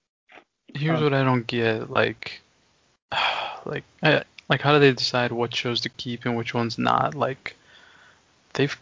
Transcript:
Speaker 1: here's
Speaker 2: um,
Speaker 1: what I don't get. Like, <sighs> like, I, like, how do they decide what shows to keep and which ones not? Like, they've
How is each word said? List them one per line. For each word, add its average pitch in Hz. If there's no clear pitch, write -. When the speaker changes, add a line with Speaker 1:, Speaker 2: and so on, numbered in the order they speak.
Speaker 1:
here's 151
Speaker 2:
um, 156
Speaker 1:
what 139
I 135
don't 127
get. 117
Like, 113
<sighs> -
like, -
I, -
like, 139
how 143
do 147
they 139
decide 120
what 117
shows 120
to -
keep 120
and 120
which 117
ones 117
not? 127
Like, 131
they've -